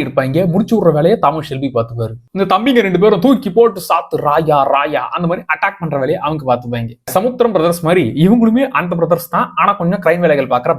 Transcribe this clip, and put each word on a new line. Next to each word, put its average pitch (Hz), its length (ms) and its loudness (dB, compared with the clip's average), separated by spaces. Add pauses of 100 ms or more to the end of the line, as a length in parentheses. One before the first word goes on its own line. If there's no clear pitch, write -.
எடுப்பாங்க, 135 500 -2
முடிச்சு 214 220 0
விடுற 180 220 2
வேலையை 170 280 2
தாமஸ் 151 260 -2
ஷெல்பி 135 260 -4
பாத்துப்பாரு. 117 380 -4 (220)
இந்த 190 160 0
தம்பிங்க 233 340 2
ரெண்டு 175 180 0
பேரும் 208 200 2
தூக்கி 254 320 2
போட்டு 214 320 2
சாத்து 165 380 -2
ராயா 147 320 2 (160)
ராயா 143 280 -2 (140)
அந்த 175 140 -4
மாதிரி - 140 -6 (100)
அட்டாக் - 260 -4
பண்ற 151 220 -4
வேலையை 143 240 -2
அவங்க 151 240 -6
பாத்துப்பாங்க. 120 420 -4 (240)
சமுத்திரம் 233 400 0
பிரதர்ஸ் 170 320 0
மாதிரி 175 160 2 (220)
இவங்களுமே 226 380 4 (160)
அந்த 175 200 -4
பிரதர்ஸ் 170 340 0
தான், - 140 -2 (140)
ஆனா 202 180 2
கொஞ்சம் 175 240 -2
கிரைம் 175 220 2
வேலைகள் 139 260 0
பாக்குற 139 260 0